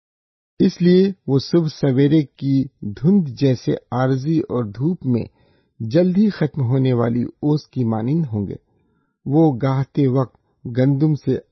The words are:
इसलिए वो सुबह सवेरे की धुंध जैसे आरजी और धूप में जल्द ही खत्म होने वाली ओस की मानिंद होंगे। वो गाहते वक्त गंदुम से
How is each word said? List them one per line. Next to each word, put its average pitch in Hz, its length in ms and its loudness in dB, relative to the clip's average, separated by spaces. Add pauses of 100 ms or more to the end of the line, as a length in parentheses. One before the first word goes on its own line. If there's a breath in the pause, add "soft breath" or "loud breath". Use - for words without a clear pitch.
(600)
इसलिए 185 540 4 (140)
वो 135 100 2
सुबह 160 300 0
सवेरे 143 540 2
की 135 480 -2 (140)
धुंध 156 420 0
जैसे 127 480 -2
आरजी 131 680 -2
और 120 280 -4
धूप 135 380 -4
में 120 220 -2 (540)
जल्द 175 340 2
ही 208 140 4
खत्म 151 320 -4
होने 131 300 0
वाली 117 320 0 (180)
ओस 147 300 -2
की 127 120 -4
मानिंद 117 420 -2
होंगे। 104 320 -6 (680)
वो 151 260 2
गाहते 135 540 -2
वक्त 127 320 -2 (280)
गंदुम 135 480 0
से 131 220 -2 (140)